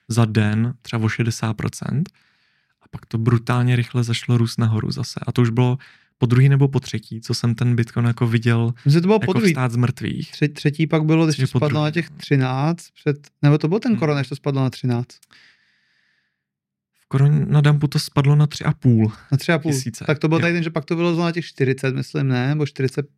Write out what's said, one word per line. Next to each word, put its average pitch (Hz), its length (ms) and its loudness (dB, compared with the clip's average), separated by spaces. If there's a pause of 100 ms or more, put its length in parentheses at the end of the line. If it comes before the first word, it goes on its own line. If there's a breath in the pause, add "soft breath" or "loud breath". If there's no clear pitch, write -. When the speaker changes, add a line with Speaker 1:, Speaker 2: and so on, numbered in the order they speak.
Speaker 1:
za 113 160 2
den, 110 580 0
třeba 110 220 -4
o 110 40 2
šedesát 113 460 -4
procent. - 540 -4 (720)
A - 80 -20
pak - 160 -16
to 113 120 -6
brutálně 120 580 2
rychle 120 280 0
zašlo 117 340 0
růst 113 200 0
nahoru 110 320 0
zase. - 360 -8
A - 60 -6
to 123 100 0
už 117 80 0
bylo 123 280 0 (400 loud breath)
po 127 80 0
druhý 123 220 6
nebo 139 200 4
po 127 120 -2
třetí, 110 400 -10
co 117 140 -6
jsem 117 200 -2
ten 120 220 0
Bitcoin 117 300 -2
jako 117 200 0
viděl 117 480 0 (100)
Speaker 2:
Myslím, 143 80 4
že 170 80 4
to 170 60 0
bylo 208 160 4
Speaker 1:
jako - 40 -4
Speaker 2:
po - 60 0
druhý. 208 200 2
Speaker 1:
vstát 127 200 -2
z 120 40 -2
mrtvých. - 560 -2
Speaker 2:
Tře-, 151 160 -2
třetí 147 380 -2
pak 156 180 0
bylo, 160 220 4
když 156 120 0
Speaker 1:
Myslím, 131 60 0
Speaker 2:
to - 40 2
Speaker 1:
že - 40 -10
po - 60 2
Speaker 2:
spadlo 151 240 0
na 151 80 -2
Speaker 1:
druhý. - 20 -6 (100)
Speaker 2:
těch - 80 -10
třináct, 139 800 -2
před, 147 400 -6 (120)
nebo 147 160 4
to 156 100 -2
byl 196 120 -2
ten 240 120 -2
Speaker 1:
Hmm. - 60 0
Speaker 2:
korona, 147 200 0
než 131 100 -4
to 147 80 -10
spadlo 135 260 -2
na 127 80 0
třináct? 123 480 -4 (1800 soft breath)
Speaker 1:
V - 80 -20
koronadumpu 147 760 2
to 143 120 -2
spadlo 147 380 2
na 147 100 4
tři - 180 -6
a 151 80 0
půl 110 400 4 (200)
Speaker 2:
Na 139 60 2
tři - 140 -2
a 165 60 2
půl. 147 140 -2
Speaker 1:
tisíce. 127 320 -6
Speaker 2:
Tak - 140 0
to 160 100 0
byl 160 100 2
Speaker 1:
Jo. - 20 0
Speaker 2:
tady 170 140 0
ten, 170 80 -2
že 165 80 -6
pak 165 140 -6
to 170 120 -4
vylezlo 170 280 0
na 170 80 0
těch 165 140 -6
čtyřicet, 131 480 -2
myslím, - 340 -4
ne? 127 200 0
Nebo 147 180 -2
čtyřicet, 139 400 -4 (120)